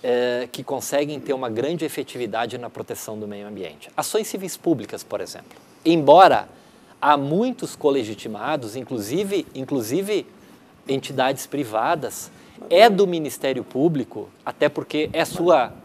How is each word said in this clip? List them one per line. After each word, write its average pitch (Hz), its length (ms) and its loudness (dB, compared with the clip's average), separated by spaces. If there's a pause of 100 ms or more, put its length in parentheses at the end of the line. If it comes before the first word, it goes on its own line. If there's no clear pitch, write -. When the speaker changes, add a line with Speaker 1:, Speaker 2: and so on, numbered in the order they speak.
Speaker 1:
eh, 123 480 0
que 143 140 -12
conseguem 143 560 -4
ter 135 140 -4
uma 127 160 -6
grande 147 340 -2
efetividade 120 720 -6
na 117 140 -10
proteção 110 480 -10
do 107 100 -8
meio 101 180 -12
ambiente. 92 480 -12
Ações 208 340 -4
civis 190 280 -10
públicas, 117 460 -2
por 101 180 -8
exemplo. - 380 -14 (260)
Embora 160 640 8 (520)
há 143 180 4
muitos 180 580 -2
colegitimados, 117 1000 -4
inclusive, 135 800 -4
inclusive 139 720 -4 (600)
entidades 135 580 -2
privadas, 127 840 -4 (400)
é 202 180 10
do 196 180 4
Ministério 151 560 -4
Público, 127 680 -2 (160)
até 147 260 0
porque 151 420 -4
é 160 120 0
sua 170 420 4
Speaker 2:
Mas, 104 80 -10 (100)